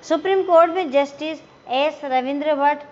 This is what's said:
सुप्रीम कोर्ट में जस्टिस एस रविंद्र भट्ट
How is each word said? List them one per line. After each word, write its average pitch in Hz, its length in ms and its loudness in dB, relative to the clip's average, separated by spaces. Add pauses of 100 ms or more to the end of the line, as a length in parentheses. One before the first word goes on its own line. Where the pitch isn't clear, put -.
सुप्रीम 370 340 0
कोर्ट 339 280 6
में 339 220 -4
जस्टिस 285 460 -2 (300)
एस 294 360 -2
रविंद्र 277 500 -2
भट्ट 294 380 0